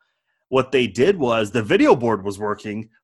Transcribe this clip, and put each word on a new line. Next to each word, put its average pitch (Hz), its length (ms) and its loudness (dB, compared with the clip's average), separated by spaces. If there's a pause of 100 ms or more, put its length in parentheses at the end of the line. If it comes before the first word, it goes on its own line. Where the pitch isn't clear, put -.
(480)
what 127 240 0
they 127 140 2
did 135 320 0
was 113 320 0
the 117 120 0
video 202 340 2
board 113 280 -2
was 98 140 -6
working, 104 500 -8 (160)